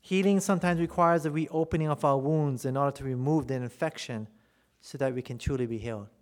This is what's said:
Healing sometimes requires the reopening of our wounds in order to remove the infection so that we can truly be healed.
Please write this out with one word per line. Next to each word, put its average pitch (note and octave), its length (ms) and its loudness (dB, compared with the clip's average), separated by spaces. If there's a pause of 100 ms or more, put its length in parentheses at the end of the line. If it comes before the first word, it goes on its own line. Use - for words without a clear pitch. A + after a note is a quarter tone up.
Healing G3 380 2
sometimes F3+ 400 2
requires E3+ 460 2
the D#3 80 0
reopening D#3+ 560 0
of D3 160 -2
our C#3 120 4
wounds C#3+ 480 0
in C3 120 -2
order C#3 200 0
to C3+ 80 -14
remove C3+ 440 0
the C3+ 60 -2
infection B2 760 -6 (520)
so - 180 -18
that C3+ 140 0
we B2 80 -4
can B2 160 -8
truly B2+ 300 -2
be A2+ 120 -4
healed. G#2+ 280 -6 (160)